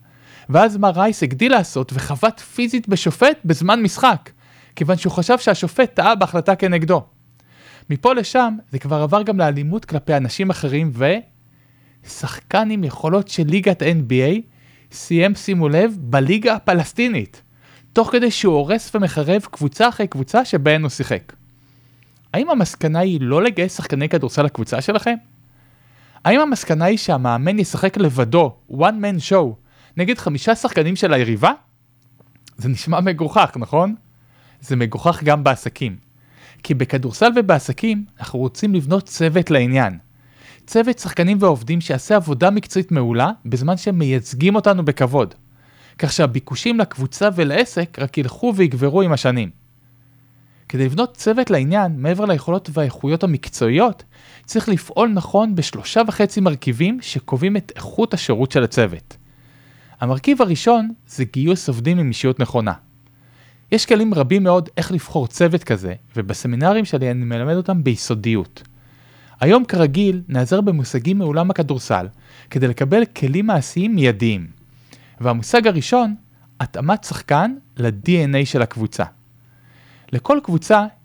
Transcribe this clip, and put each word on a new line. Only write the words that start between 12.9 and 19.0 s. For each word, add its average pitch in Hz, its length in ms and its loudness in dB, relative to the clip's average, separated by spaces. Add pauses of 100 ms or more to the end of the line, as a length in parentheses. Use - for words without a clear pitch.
של - 200 -2
ליגת 185 360 0
אן 156 240 0
בי 127 160 2
איי 185 180 0 (500)
סיים, 175 440 0
שימו 170 340 0
לב, 196 300 2
בליגה 160 560 2
הפלסטינית, 180 840 -2 (520)
תוך 226 180 2
כדי 240 200 2
שהוא 180 240 2
הורס 151 400 -2
ומחרב 180 560 0